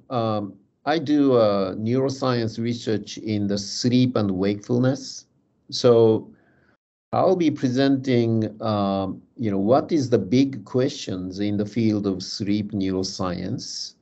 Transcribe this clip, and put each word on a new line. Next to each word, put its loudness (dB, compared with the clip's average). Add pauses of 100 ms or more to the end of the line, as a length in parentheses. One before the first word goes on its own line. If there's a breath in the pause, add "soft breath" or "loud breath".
um, -2 (320)
I 0
do, 4
uh, 2
neuroscience -2
research -4
in -2
the -2
sleep 0
and 0
wakefulness. -2 (440)
So 6 (840 soft breath)
I'll 2
be 2
presenting, 0
um, -2 (160)
you -2
know, 0
what 2
is 0
the 4
big 0
questions -4
in -2
the 0
field 0
of -2
sleep -4
neuroscience. -4